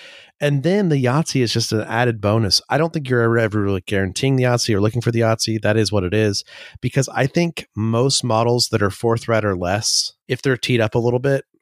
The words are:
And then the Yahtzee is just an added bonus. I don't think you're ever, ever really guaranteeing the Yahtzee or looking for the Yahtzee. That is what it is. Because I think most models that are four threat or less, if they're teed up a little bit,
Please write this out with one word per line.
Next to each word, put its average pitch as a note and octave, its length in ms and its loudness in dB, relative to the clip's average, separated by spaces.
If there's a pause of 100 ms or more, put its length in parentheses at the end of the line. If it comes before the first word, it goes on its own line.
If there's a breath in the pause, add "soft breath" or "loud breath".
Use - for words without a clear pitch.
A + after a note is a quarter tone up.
(400 loud breath)
And C#3+ 220 0
then F#3 260 2
the C#3 140 2
Yahtzee C3+ 380 0
is A#2 120 0
just A#2 200 -2
an A2 100 0
added A#2 380 0
bonus. G#2 480 2
I C3+ 100 0
don't D#3+ 140 0
think C#3+ 160 -6
you're B2 140 2
ever, A#2 180 2
ever G#2+ 200 0
really G2 240 0
guaranteeing G2 520 0
the B2+ 80 2
Yahtzee A#2+ 280 0
or G2 80 2
looking A2 200 0
for A#2+ 100 -2
the A#2 80 0
Yahtzee. A2+ 440 0
That G#2+ 140 2
is G#2+ 140 0
what G2+ 140 0
it F2+ 100 -2
is. G#2+ 300 0 (360 loud breath)
Because B2+ 280 -2
I B2 180 -2
think E3+ 480 -2
most A2+ 480 0
models A#2+ 480 2
that A2 100 0
are G2+ 100 2
four A#2 280 0
threat A2 260 0
or G2 120 0
less, F2+ 560 -2 (160)
if B2+ 120 -4
they're C3 160 0
teed B2 240 0
up G#2+ 140 0
a B2+ 60 0
little A#2+ 180 0
bit, C3+ 260 -2 (180)